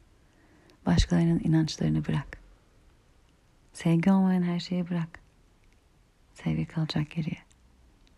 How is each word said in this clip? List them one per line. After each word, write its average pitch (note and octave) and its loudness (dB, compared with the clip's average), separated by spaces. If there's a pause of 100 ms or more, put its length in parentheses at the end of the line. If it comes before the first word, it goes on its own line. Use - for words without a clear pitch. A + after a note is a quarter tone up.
(880)
Başkalarının E3+ 4
inançlarını D#3 0
bırak. D#3 -6 (1300)
Sevgi E3 2
olmayan F#3+ 2
her F3 -2
şeyi F3+ -6
bırak. E3+ -6 (1120)
Sevgi D#3 -4
kalacak D#3 -4
geriye. D#3 -6 (800)